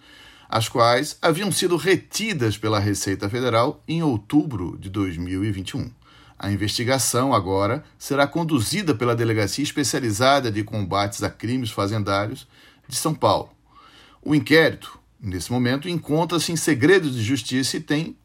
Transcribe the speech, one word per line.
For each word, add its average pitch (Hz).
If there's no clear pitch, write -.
as 110
quais 123
haviam 170
sido 175
retidas 165
pela 107
Receita 101
Federal 120
em 165
outubro 123
de 92
dois 95
mil 92
e 107
vinte 95
e 143
um. -
A 98
investigação 120
agora 101
será 143
conduzida 160
pela 120
Delegacia 113
Especializada 131
de 104
Combates 101
a 95
Crimes 117
Fazendários 104
de -
São 160
Paulo. 101
O 151
inquérito, 147
nesse 92
momento, 127
encontra-se 165
em 165
segredo 156
de 123
justiça 131
e -
tem 151